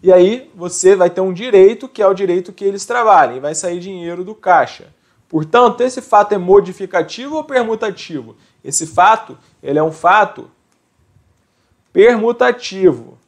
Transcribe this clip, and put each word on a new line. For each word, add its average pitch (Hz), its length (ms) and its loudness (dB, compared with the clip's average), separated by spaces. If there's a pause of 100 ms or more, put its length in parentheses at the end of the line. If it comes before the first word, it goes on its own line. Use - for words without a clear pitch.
E 180 80 4
aí 190 420 2
você 180 420 0
vai 180 140 0
ter 185 120 -6
um 190 120 -4
direito, 208 540 2
que 233 140 -10
é 196 60 2
o 196 60 2
direito 185 400 -4
que - 120 -12
eles 196 200 -6
trabalhem, 190 520 2
e - 40 -12
vai 151 140 -8
sair 175 240 -8
dinheiro 175 440 -12
do 214 120 -14
caixa. - 580 -2 (420)
Portanto, 226 460 0
esse 254 200 -4
fato 208 300 0
é 208 60 -2
modificativo 190 1000 -2
ou 302 80 -6
permutativo? 220 960 -8 (260)
Esse 156 240 -8
fato, 214 500 0 (240)
ele 139 160 -4
é 156 60 0
um 160 80 -4
fato 185 580 -2 (1400)
permutativo. 214 1300 0 (100)